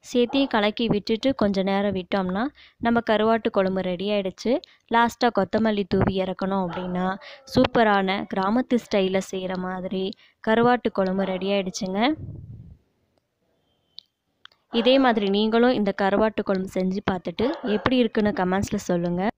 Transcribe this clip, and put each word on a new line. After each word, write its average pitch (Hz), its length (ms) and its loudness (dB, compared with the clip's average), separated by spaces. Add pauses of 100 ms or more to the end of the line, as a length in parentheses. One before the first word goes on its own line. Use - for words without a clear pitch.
சேர்த்தி 240 300 2 (140)
கலக்கி 214 400 0
விட்டுட்டு 220 360 0 (100)
கொஞ்ச 202 280 2
நேரம் 196 300 0
விட்டோம்னா 185 460 -2 (420)
நம்ம 233 240 2
கருவாட்டு 220 480 2
குழம்பு 190 300 0
ready 180 260 -4
ஆயிடுச்சு. 202 380 -2 (420)
லாஸ்டா 233 340 2 (100)
கொத்தமல்லி 208 540 0
தூவி 190 220 2 (100)
இறக்கணும் 190 420 -2
அப்படின்னா 180 380 -4 (500)
சூப்பரான 208 640 2 (160)
கிராமத்து 226 540 -2
ஸ்டைல்ல 190 420 0
செய்யற 185 280 -8 (100)
மாதிரி 185 360 -6 (460)
கருவாட்டு 233 500 2
குழம்பு 190 340 0
ready 185 240 -4
ஆயிடுச்சுங்க. 190 440 -4 (2750)
இதே 247 160 4 (100)
மாதிரி 214 320 2
நீங்களும் 233 420 4
இந்த 196 220 0
கருவாட்டு 208 480 0
குழம்பு 190 280 -2
செஞ்சு 190 340 -2
பார்த்துட்டு 185 360 -4 (280)
எப்படி 254 280 2
இருக்குன்னு 208 380 0
கமெண்ட்ஸ்ல 196 380 0 (100)
சொல்லுங்க. 175 480 0